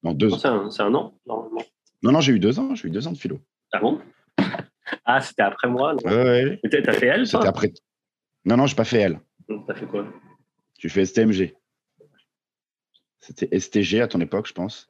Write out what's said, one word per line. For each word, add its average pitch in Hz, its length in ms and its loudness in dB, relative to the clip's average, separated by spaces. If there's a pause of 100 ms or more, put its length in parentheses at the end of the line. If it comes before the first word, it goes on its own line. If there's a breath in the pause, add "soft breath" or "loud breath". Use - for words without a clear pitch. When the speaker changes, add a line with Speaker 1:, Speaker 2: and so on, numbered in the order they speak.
Speaker 1:
Non, 82 120 -4
deux 71 140 2
Speaker 2:
Non, - 80 2
Speaker 1:
ans. - 20 -4
Speaker 2:
c'est - 100 0
un, 104 220 0
c'est - 120 -4
un 104 120 2
an, 196 320 -4
normalement. 113 360 -8 (400)
Speaker 1:
Non, 117 100 4
non, 156 100 6
j'ai 139 100 4
eu 113 60 4
deux 107 200 2
ans. 269 160 -4
J'ai 110 140 -8
eu - 20 -6
deux 104 160 -6
ans 170 60 -8
de 151 60 -10
philo. - 220 -8 (320)
Speaker 2:
Ah 95 80 -4
bon ? 269 200 0 (1040 loud breath)
Ah, 131 140 2
c'était 120 220 -2
après 101 260 0
moi, 131 260 0
non ? 131 100 -4
Speaker 1:
Ouais, 95 100 0
ouais, 123 300 4
ouais. 147 180 -4
Speaker 2:
Mais 113 80 -2
t'as, 143 120 2
t'as 127 100 0
fait - 140 2
L, 208 220 2
toi ? 196 120 0
Speaker 1:
C'était - 80 2
après. - 240 0 (720)
Non, 107 140 2
non, 139 80 4
j'ai - 100 -2
pas 113 80 2
fait 113 160 2
L. 87 200 2 (280)
Speaker 2:
Donc, 107 180 -12
t'as 98 80 -8
fait 107 120 -12
quoi ? 101 200 -6 (720)
Speaker 1:
J'ai - 120 -8
fait 98 120 2
S 92 120 -2
T 113 80 4
M 113 100 4
G. 92 220 -2 (1700)
C'était - 300 -8
S 92 200 -2
T 104 120 2
G 98 200 0
à 117 60 0
ton 90 120 -2
époque, 95 260 -4
je - 60 -14
pense. 92 380 -10